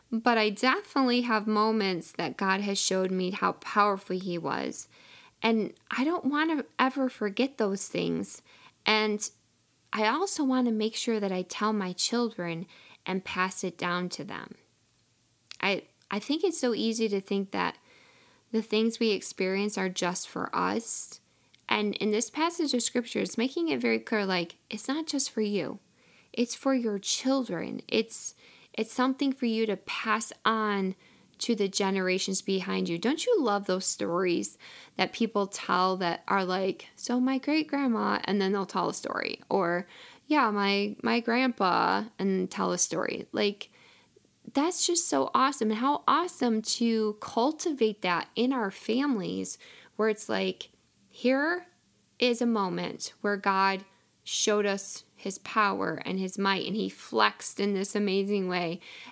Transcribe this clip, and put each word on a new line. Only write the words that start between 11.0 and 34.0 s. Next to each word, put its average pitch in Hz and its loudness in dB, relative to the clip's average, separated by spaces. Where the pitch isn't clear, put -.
that 196 0
I 185 -2
tell 214 -2
my 185 -2
children 180 -2
and 185 -4
pass 185 -2
it 185 -6
down 180 -2
to - -8
them. - -12
I, 190 0
I 208 0
think 311 0
it's 330 2
so 247 2
easy 220 0
to 196 0
think 196 -2
that 180 -2
the 220 0
things 220 0
we 226 4
experience 190 -2
are 190 0
just 180 -2
for - -6
us. - -2
And 208 0
in 208 0
this 220 0
passage 320 -2
of 240 2
scripture, - -2
it's 196 -2
making 285 0
it 262 0
very 226 2
clear, 220 -2
like, 175 0
it's - -8
not 320 -2
just 269 0
for - -4
you. 202 -2
It's - 0
for 269 0
your 220 0
children. 214 -2
It's, - -2
it's - -4
something 269 2
for 254 -2
you 226 2
to 202 0
pass - -2
on 208 2
to 233 0
the 202 0
generations 190 0
behind 190 0
you. 170 -2
Don't 247 0
you 453 4
love 202 2
those 185 0
stories 185 0